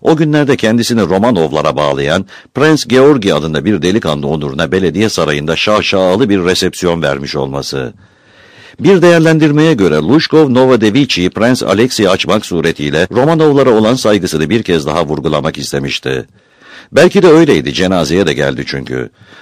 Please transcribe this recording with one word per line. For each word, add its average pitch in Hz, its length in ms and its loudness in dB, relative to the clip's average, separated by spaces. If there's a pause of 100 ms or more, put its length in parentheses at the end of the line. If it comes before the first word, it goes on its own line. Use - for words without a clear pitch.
o 160 140 2
günlerde 147 400 0
kendisini 113 440 0
Romanovlara 78 760 0
bağlayan 71 500 -2 (280)
Prens 151 320 2
Georgi 127 480 2
adında 76 300 -4
bir 95 180 -2
delikanlı 82 440 -2
onuruna 73 460 -4
belediye 92 360 0
sarayında 76 480 -2
şaşalı 98 720 0
bir 98 160 0
resepsiyon 87 580 -2
vermiş 71 340 -4
olması. 67 560 -8 (880)
Bir 170 220 4
değerlendirmeye 160 720 4
göre 87 220 2
Luzhkov 139 580 2
Novodevichy'i 117 760 2
Prens 123 320 0
Alexei 104 460 0
açmak 92 380 -2
suretiyle 78 640 -2
Romanovlara 139 600 2
olan 110 240 2
saygısını 90 560 -2
bir 113 120 -2
kez 80 240 -2
daha 78 200 -2
vurgulamak 73 520 -4
istemişti. 67 680 -8 (680)
Belki 175 300 4
de 180 60 6
öyleydi, 135 460 4
cenazeye 90 520 0
de 76 60 0
geldi 67 340 -4
çünkü. 64 440 -10 (320)